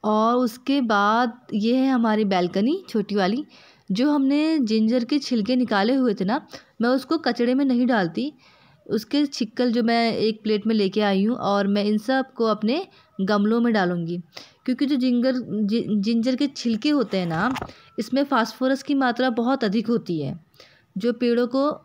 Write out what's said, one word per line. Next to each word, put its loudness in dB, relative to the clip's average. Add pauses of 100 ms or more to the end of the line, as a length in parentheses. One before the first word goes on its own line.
और 2
उसके 0
बाद 2 (160)
ये 0
है 2
हमारी 2
बालकनी 0
छोटी -2
वाली, 0 (460)
जो 2
हमने 2
जिंजर 2
के 0
छिलके 0
निकाले 2
हुए 2
थे -4
ना, -2 (400)
मैं 2
उसको 0
कचड़े 0
में 2
नहीं 2
डालती। 0 (540)
उसके 0
छिक्कल -2
जो 0
मैं 2
एक -2
प्लेट -2
में 0
लेके 0
आई 2
हूँ 0
और 0
मैं 0
इन 0
सब -2
को -2
अपने -2 (320)
गमलों 2
में 2
डालूँगी, -2 (480)
क्योंकि -2
जो 0
जिंगर-, 0 (220)
जि-, 0 (120)
जिंजर 0
के 0
छिलके -2
होते 0
हैं -2
ना, -2 (440)
इसमें -2
फास्फोरस -2
की -2
मात्रा 0
बहुत 0
अधिक 0
होती -2
है, -6 (600)
जो -2
पेड़ों 0
को 0 (200)